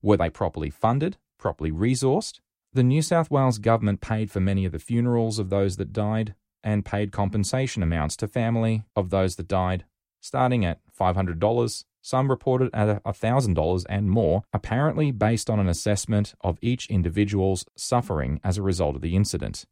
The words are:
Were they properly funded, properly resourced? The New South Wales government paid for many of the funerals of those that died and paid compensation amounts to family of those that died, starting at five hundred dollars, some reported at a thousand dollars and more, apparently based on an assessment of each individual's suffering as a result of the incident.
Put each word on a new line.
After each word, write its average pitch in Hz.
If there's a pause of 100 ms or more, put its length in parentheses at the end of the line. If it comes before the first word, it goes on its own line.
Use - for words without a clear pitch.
Were 101
they 82
properly 78
funded, 135 (200)
properly 80
resourced? 127 (320)
The 127
New 135
South 165
Wales 131
government 107
paid 110
for 98
many 95
of 87
the 76
funerals 117
of 95
those 98
that 98
died 107 (300)
and 104
paid 101
compensation 107
amounts 80
to 113
family 113 (140)
of 92
those 95
that 87
died, 92 (360)
starting 127
at 85 (100)
five 92
hundred 90
dollars, 113 (160)
some 131
reported 127
at 104
a 113
thousand 113
dollars 87
and 98
more, 98 (100)
apparently 143
based 107
on 110
an 95
assessment 104
of 90
each 123
individual's 95 (100)
suffering 78
as 92
a 101
result 85
of 65
the 82
incident. 67